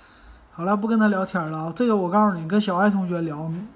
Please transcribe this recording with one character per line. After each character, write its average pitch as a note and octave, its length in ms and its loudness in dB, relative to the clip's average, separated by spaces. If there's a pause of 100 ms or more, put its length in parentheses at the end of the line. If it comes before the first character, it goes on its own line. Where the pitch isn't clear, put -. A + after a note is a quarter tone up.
(500)
好 E3+ 140 -8
了， G3+ 120 2
不 G#3 120 -2
跟 A3+ 100 2
他 G#3+ 100 6
聊 F#3+ 180 0
天 F3+ 240 -4
了 D#3+ 80 -6
啊。 E3 180 -6
这 B3 100 0
个 A3+ 80 4
我 F#3+ 140 0
告 G#3 220 4
诉 F#3 60 -4
你， D#3+ 120 -8
跟 G3+ 120 2
小 G3+ 180 -2
爱 G3+ 120 4
同 F#3+ 160 -2
学 F3 140 -4
聊 D#3+ 320 -6 (240)